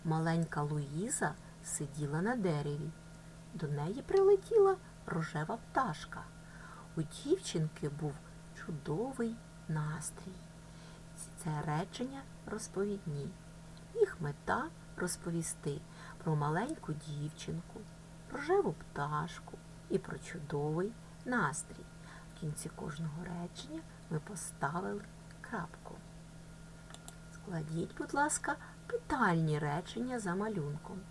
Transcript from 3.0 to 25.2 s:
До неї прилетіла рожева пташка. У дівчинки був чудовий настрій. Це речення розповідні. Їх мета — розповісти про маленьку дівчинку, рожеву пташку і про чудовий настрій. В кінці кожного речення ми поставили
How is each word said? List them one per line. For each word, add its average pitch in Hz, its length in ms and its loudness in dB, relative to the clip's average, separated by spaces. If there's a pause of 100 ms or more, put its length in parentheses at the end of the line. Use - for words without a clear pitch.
До 160 140 -2
неї 151 340 2
прилетіла 392 760 10 (280)
рожева 165 520 0
пташка. - 680 -2 (720)
У 160 40 2
дівчинки 160 880 2
був 147 240 -2 (420)
чудовий 226 800 0 (320)
настрій. 156 680 -2 (1080)
Це 151 220 0
речення 226 560 0 (240)
розповідні. 196 840 0 (640)
Їх 415 280 8
мета — 160 440 2 (320)
розповісти 165 840 0 (420)
про 156 120 6
маленьку 165 580 2
дівчинку, 151 880 -4 (540)
рожеву 294 400 4
пташку - 840 -2 (320)
і 190 80 4
про - 200 -2
чудовий 156 760 0 (320)
настрій. 196 600 2 (500)
В - 40 -14
кінці 156 300 -2
кожного 156 540 -4
речення 180 580 -6 (280)
ми 160 100 0
поставили 196 840 -2 (400)